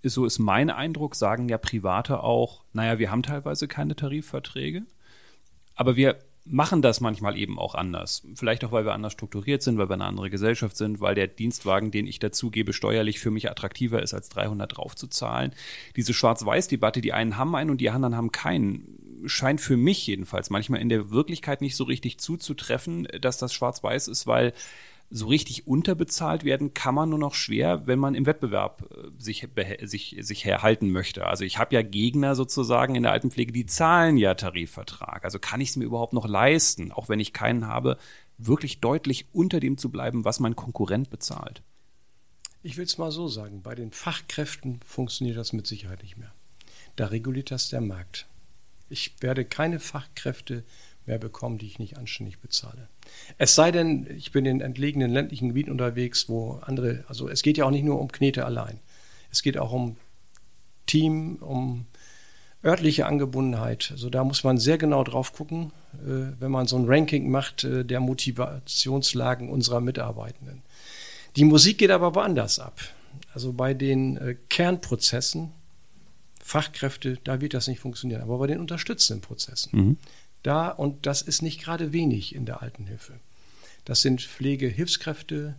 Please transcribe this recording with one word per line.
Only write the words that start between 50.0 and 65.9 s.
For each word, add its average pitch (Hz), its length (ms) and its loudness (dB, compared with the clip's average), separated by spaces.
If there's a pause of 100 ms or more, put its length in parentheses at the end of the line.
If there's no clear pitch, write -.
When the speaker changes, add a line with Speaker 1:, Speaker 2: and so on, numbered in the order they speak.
Speaker 2:
mehr 113 120 -4
bekommen, 113 400 -8
die 107 80 -10
ich 98 120 -14
nicht 110 180 -10
anständig 110 440 -10
bezahle. - 460 -8 (520)
Es - 160 6
sei 165 180 8
denn, 160 340 2 (100)
ich - 160 -12
bin 139 120 4
in 135 160 2
entlegenen 135 500 0
ländlichen 127 380 0
Gebieten 131 220 0
unterwegs, 123 580 0
wo 117 320 -4
andere, 123 480 -2
also 127 180 -8
es - 160 -2
geht 151 140 6
ja 151 80 4
auch 135 60 6
nicht 143 140 4
nur 143 140 4
um 131 140 -4
Knete 135 320 2
allein. 113 340 -4 (520)
Es - 120 0
geht 139 140 0
auch 117 160 -2
um 120 240 -2 (920)
Team, 156 500 2
um 127 500 -4 (760)
örtliche 160 440 4
Angebundenheit. 127 880 0
Also 123 180 -6
da 127 140 2
muss 135 200 0
man 131 140 6
sehr 135 180 4
genau 151 260 4
drauf 127 300 0
gucken, 160 400 -6 (220)